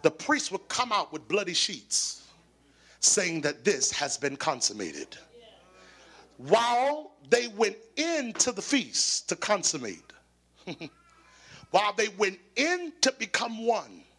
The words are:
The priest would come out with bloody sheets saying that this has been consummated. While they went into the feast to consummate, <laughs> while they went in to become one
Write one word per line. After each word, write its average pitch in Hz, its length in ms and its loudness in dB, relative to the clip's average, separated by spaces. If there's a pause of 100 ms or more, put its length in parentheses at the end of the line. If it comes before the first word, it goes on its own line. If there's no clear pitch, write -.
The 156 100 4
priest - 400 -2
would - 160 -10
come 240 240 -2
out 190 220 0
with 151 160 -12
bloody 185 240 -2
sheets - 720 -4 (720)
saying 170 440 2
that 147 200 -2
this 147 300 2
has - 240 -2
been 139 180 -2
consummated. 107 840 -4 (1160)
While 240 800 2 (160)
they 240 180 4
went 208 300 0 (180)
into 285 560 0
the 196 100 -8
feast - 680 0
to 170 80 -2
consummate, 143 760 -2 (540)
<laughs> - 1040 -16
while 208 220 4
they 214 240 0
went 196 200 0 (200)
in 339 420 0
to 262 140 4
become 226 520 -4
one 139 380 -2 (160)